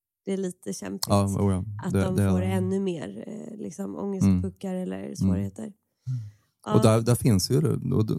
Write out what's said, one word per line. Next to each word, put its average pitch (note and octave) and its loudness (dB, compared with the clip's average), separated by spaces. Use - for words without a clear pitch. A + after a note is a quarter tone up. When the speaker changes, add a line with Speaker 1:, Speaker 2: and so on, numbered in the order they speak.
Speaker 1:
det G3 -2
är F#3+ -2
lite F#3+ -6
kämpigt. F#3+ -8
Speaker 2:
Ja, G2 4
oh G2 2
ja. F#2 0
Speaker 1:
Att F#3+ -2
Speaker 2:
Det, G2 4
Speaker 1:
de F#2 2
Speaker 2:
det G2 4
Speaker 1:
får F#3 2
Speaker 2:
är F#3 0
Speaker 1:
ännu F#3 0
mer, F#3+ -6
eh, - -12
liksom, G3 -10
ångestpuckar F#3 0
Speaker 2:
Mm. F#3 -4
Speaker 1:
eller F#3+ -8
Speaker 2:
Mm. G#3 -10
Speaker 1:
svårigheter. G3 0
Speaker 2:
Mm. G#3 -12
Speaker 1:
Ja. G#3+ 0
Speaker 2:
Och - 8
där, A2+ 6
där A#2 4
finns G#2 2
ju D#3 2
det. G2+ 0
Och G#2+ 2
då, G#2 -2